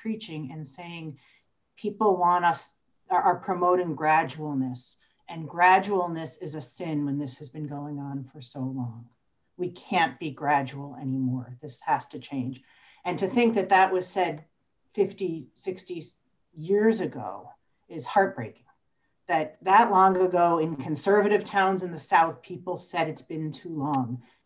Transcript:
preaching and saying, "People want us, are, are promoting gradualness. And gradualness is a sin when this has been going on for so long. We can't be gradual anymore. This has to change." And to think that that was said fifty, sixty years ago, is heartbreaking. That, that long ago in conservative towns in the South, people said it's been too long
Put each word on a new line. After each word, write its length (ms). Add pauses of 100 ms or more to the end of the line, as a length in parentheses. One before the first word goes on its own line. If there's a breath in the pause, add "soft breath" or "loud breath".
preaching 500
and 160
saying, 520 (580 soft breath)
"People 400
want 280
us, 280 (380)
are, 100
are 140
promoting 600
gradualness. 1000 (340)
And 180
gradualness 960
is 100
a 80
sin 440
when 120
this 200
has 120
been 160
going 320
on 360
for 80
so 180
long. 460 (500)
We 140
can't 500
be 120
gradual 720
anymore. 600
This 200
has 260
to 120
change." 420 (440 soft breath)
And 140
to 80
think 280
that 140
that 220
was 140
said 380 (500)
fifty, 600
sixty 500 (500)
years 460
ago, 500 (440)
is 120
heartbreaking. 600 (600)
That, 340
that 280
long 280
ago 420
in 160
conservative 680
towns 360
in 100
the 80
South, 420
people 340
said 320
it's 140
been 300
too 180
long 520 (240 soft breath)